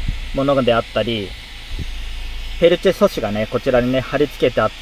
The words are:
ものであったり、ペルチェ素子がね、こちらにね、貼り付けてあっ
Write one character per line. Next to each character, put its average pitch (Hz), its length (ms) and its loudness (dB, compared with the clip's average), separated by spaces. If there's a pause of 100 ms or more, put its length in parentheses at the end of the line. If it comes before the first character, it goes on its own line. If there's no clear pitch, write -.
(360)
も 135 100 0
の 135 180 4
で 117 100 4
あ 113 60 6
っ 113 40 0
た 107 200 -2
り、 107 240 -2 (1300)
ペ 170 100 8
ル 175 80 4
チ 196 120 2
ェ 170 40 2
素 202 160 4
子 - 100 -4
が 107 120 -2
ね、 107 160 -2
こ 123 120 -2
ち - 120 0
ら 123 100 6
に 123 100 0
ね、 131 80 2
貼 - 180 -4
り 147 100 2
付 - 120 -12
け 135 120 4
て 120 100 0
あ 107 60 2
っ - 40 0 (100)